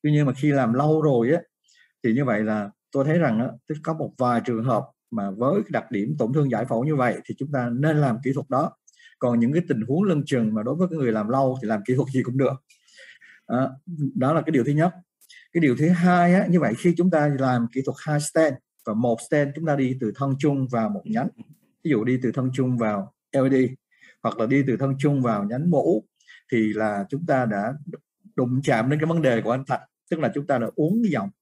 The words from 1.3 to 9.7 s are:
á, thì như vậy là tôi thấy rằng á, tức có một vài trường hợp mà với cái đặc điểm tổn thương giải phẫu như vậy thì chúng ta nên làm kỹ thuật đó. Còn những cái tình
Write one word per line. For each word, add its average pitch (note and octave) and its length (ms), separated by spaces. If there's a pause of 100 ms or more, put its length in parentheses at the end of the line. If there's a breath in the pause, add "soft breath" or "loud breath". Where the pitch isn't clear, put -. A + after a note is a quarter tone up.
á, E3+ 100 (640 soft breath)
thì A#2 80
như C3+ 120
vậy A2 180
là G#2+ 280 (220)
tôi C#3 120
thấy D#3 140
rằng A#2+ 220
á, C3 80 (200)
tức D#3 140
có D#3+ 120
một D3 240
vài B2 260
trường A#2 200
hợp A#2 200 (260)
mà G2+ 200
với C3+ 320
cái - 80
đặc A2+ 200
điểm A2+ 280
tổn A#2+ 140
thương C#3+ 180
giải A2+ 140
phẫu A#2+ 200
như D3+ 120
vậy B2 280
thì G2+ 140
chúng D#3 140
ta A#2+ 200
nên D3 240
làm C3+ 280
kỹ C3 100
thuật - 160
đó. C#3 260 (420 soft breath)
Còn A#2+ 220
những A#2+ 120
cái F3 160
tình B2 200